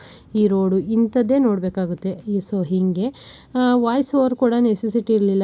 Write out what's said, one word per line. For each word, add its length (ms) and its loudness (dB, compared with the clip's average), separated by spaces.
ಈ 120 4
ರೋಡು, 320 2
ಇಂಥದ್ದೇ 600 0
ನೋಡಬೇಕಾಗುತ್ತೆ. 720 -2
ಈ, 100 -2
so 280 -4
ಹೀಗೆ, 420 0
ಆ, 220 2
ವಾಯ್ಸ್ 380 0
ಓವರ್ 200 2
ಕೂಡ 260 0
ನೆಸೆಸಿಟಿ 540 0
ಇರಲಿಲ್ಲ. 280 2